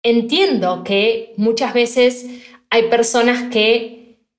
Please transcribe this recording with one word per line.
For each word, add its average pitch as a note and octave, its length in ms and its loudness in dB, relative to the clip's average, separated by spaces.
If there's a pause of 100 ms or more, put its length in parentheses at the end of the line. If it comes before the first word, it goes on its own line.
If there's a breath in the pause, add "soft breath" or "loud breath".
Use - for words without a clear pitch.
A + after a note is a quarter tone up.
entiendo A#3 800 0
que G#3 540 -2
muchas A3+ 360 0
veces B3 520 0 (440 loud breath)
hay A3+ 200 2
personas A#3+ 640 0
que - 760 -2 (140)